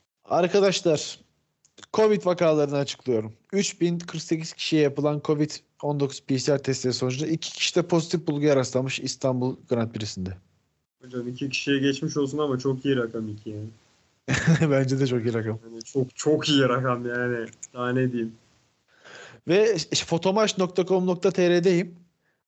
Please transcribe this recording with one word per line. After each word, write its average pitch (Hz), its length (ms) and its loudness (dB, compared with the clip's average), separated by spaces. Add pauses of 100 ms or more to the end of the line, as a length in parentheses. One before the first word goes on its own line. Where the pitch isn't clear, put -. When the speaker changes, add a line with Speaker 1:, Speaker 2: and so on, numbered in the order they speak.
(260)
Speaker 1:
Arkadaşlar, 175 960 2 (720)
covid 214 320 4
vakalarını 156 520 2
açıklıyorum. 113 560 -2 (200)
Üç - 280 -2
bin 170 180 0
kırk 170 220 -10
sekiz 160 320 -4
kişiye - 280 0
yapılan 147 440 0
covid 151 260 0 (300)
on 147 180 -2
dokuz 135 280 -2
P 135 100 0
C 143 160 0
R 139 40 2
testleri 127 360 -2
sonucunda 131 380 -2
iki 160 200 -4
kişi - 240 -4
de 175 60 4
pozitif 170 460 0
bulguya 147 280 4
rastlanmış 131 440 0
İstanbul 127 560 -2 (140)
Grand 113 220 0
Prix'sinde. 95 460 -8 (640)
Speaker 2:
Hocam, 123 240 -8
iki 123 220 -6
kişiye 139 300 0
geçmiş 139 380 0
olsun 143 200 -2
ama 139 220 0
çok 131 260 -2
iyi 139 100 2
rakam 113 340 -4
iki 104 200 -12
ya. 104 80 -10 (720)
Speaker 1:
<laughs> 156 440 2
Bence 135 280 2
de 135 80 2
çok 120 180 0
iyi 117 80 0
rakam. 113 260 -2 (120)
Speaker 2:
Yani 113 120 -14
çok, 131 320 -4
çok 151 340 0
iyi 139 140 4
rakam 123 420 0
yani. 120 400 -4 (280)
Daha 123 180 -4
ne 127 200 2
diyeyim. 113 240 -4 (1120)
Speaker 1:
Ve 208 280 4
işte - 300 -4
fotomaç 190 520 0
nokta 185 280 0
com 185 200 2
nokta 180 260 2
T 175 180 4
R'deyim. 175 460 4 (520)